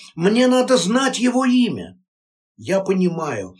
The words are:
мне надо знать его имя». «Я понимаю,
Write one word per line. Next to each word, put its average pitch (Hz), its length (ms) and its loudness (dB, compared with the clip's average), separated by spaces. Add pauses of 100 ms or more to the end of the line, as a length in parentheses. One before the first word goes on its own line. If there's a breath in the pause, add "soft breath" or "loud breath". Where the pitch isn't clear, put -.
(140)
мне 220 320 2
надо 254 300 2
знать 247 420 -2
его 247 260 0
имя». 226 540 0 (600)
«Я 185 220 -2
понимаю, 160 800 -2